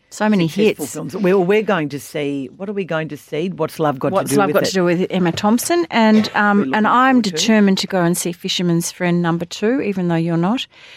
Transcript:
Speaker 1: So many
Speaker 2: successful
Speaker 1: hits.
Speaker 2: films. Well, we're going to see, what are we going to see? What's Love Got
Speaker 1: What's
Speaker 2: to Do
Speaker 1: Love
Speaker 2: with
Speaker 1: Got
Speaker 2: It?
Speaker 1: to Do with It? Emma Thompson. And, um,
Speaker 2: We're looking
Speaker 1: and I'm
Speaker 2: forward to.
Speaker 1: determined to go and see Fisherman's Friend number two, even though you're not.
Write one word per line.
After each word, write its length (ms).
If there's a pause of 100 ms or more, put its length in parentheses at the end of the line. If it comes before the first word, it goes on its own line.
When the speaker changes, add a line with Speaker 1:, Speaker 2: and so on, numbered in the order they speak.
Speaker 1:
So 180
many 220
Speaker 2:
successful 340
Speaker 1:
hits. 100
Speaker 2:
films. 220
Well, 300
we're 160
going 260
to 140
see, 460
what 200
are 60
we 100
going 240
to 80
see? 320
What's 320
Love 180
Got 140
Speaker 1:
What's 200
Speaker 2:
to 40
Do 60
Speaker 1:
Love 60
Speaker 2:
with 80
Speaker 1:
Got 80
Speaker 2:
It? 20
Speaker 1:
to 80
Do 100
with 160
It? 100
Emma 220
Thompson. 580
And, 460
um, 220
Speaker 2:
We're 80
looking 100
Speaker 1:
and 120
I'm 280
Speaker 2:
forward 80
to. 80
Speaker 1:
determined 460
to 100
go 160
and 140
see 160
Fisherman's 580
Friend 300
number 240
two, 340
even 300
though 80
you're 180
not. 320 (300)